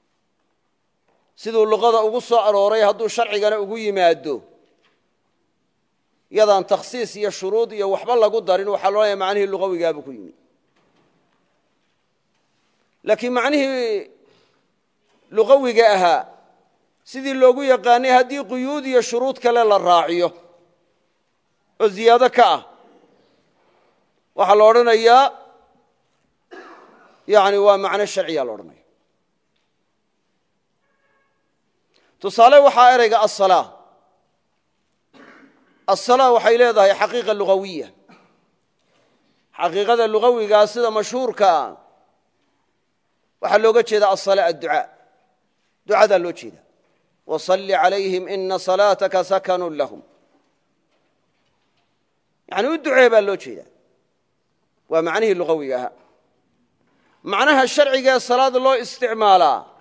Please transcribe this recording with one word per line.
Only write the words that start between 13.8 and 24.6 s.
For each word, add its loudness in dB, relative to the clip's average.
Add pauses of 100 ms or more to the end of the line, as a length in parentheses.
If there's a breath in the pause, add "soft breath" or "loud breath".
lugawiga 2
ahaa, 2 (880)
sidii -10
loogu 4
yaqaanay, 2
haddii 0
quyuud -8
iyo 0
shuruud -4
kale 0
la 2
raaciyo 0 (1500)
oo 0
ziyaado 2
ka 4
ah, -4 (1800)
waxaa 2
la 4